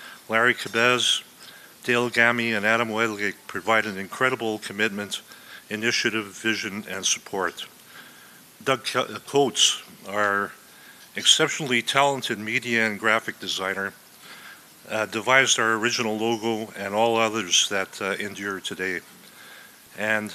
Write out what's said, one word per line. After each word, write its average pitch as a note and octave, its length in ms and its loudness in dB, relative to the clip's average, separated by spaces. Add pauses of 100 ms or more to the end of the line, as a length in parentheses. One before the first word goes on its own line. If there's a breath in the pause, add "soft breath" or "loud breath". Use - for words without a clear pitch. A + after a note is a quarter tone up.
(300 loud breath)
Larry A#2 240 4
Cabez, A#2 680 2 (600 loud breath)
Dale A#2+ 280 2
Gammy, A#2 420 4
and G#2 100 0
Adam A2+ 260 4
Wedlake G#2+ 440 0 (140)
provide G#2+ 400 0
an G2 100 -8
incredible A2+ 640 -2
commitment, G#2 600 -4 (500 loud breath)
initiative, A2 540 0
vision, G#2 600 -4
and F#2+ 200 -6
support. - 580 -4 (1000 loud breath)
Doug C3 220 0
Co-, A#2 400 -4
Coates, - 560 2 (260)
our G2+ 440 0 (640 loud breath)
exceptionally C3+ 680 2
talented B2+ 560 2
media A2+ 480 0
and G#2 140 -2
graphic A2 400 0
designer, F#2+ 540 -4 (960 loud breath)
uh, G#2+ 160 -2
devised A#2 500 4
our A2+ 160 2
original A2+ 460 0
logo A2 580 0
and G2 160 -6
all A2+ 240 4
others G#2+ 520 2
that, F#2+ 300 -4
uh, G2 200 -2
endure G2 400 -6
today. F#2 400 -4 (960 loud breath)
And G#2+ 380 -2